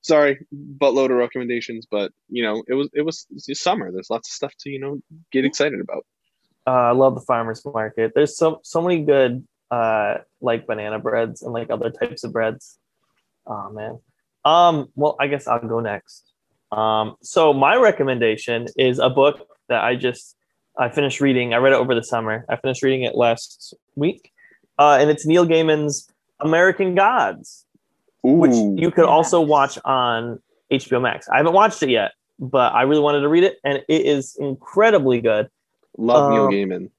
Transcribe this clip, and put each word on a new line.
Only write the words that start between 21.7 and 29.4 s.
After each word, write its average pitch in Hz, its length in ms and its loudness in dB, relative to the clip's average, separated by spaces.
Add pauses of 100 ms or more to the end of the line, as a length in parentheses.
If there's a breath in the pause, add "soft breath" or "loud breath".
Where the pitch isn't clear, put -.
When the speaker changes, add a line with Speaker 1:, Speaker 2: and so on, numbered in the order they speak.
Speaker 2:
it 131 60 4
over 123 160 0
the 113 100 -2
summer. 113 460 -4
I 123 60 -2
finished 131 260 -6
reading 131 220 0
it - 120 -4
last - 560 -2 (220)
week. - 380 -6 (460 soft breath)
Uh, 143 220 6
and 147 100 4
it's 151 160 -2
Neil 170 200 4
Gaiman's 156 600 0 (320)
American 180 540 2
Gods, 196 680 -2 (580)
which 143 300 4
Speaker 1:
Ooh. 104 260 2
Speaker 2:
you 170 140 0
could 170 140 4
also 160 340 2